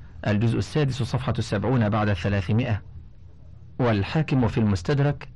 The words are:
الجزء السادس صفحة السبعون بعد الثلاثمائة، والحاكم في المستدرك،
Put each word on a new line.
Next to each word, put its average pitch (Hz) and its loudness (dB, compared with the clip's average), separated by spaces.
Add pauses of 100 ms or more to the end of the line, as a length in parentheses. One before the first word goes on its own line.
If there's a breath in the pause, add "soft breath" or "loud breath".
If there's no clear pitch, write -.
(260 loud breath)
الجزء 113 2
السادس 127 0
صفحة 120 -2
السبعون 113 2
بعد 107 2
الثلاثمائة، 104 0 (960)
والحاكم 123 2
في - 0
المستدرك، 139 2